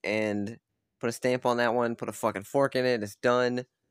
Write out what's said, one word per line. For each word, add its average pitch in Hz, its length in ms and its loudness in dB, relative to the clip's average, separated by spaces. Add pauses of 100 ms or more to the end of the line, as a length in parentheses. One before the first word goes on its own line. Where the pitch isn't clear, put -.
And 104 540 -2 (420)
put 120 80 -2
a 117 40 -4
stamp 127 340 0
on 120 100 2
that 120 180 2
one. 120 220 0
Put 113 120 -10
a 110 40 -6
fucking 101 320 -2
fork 139 320 0
in 127 80 0
it. 120 180 0
It's 104 140 -10
done. 123 480 2 (260)